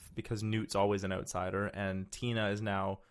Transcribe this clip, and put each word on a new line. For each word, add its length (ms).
because 300
Newt's 320
always 300
an 80
outsider 540
and 440
Tina 380
is 120
now 380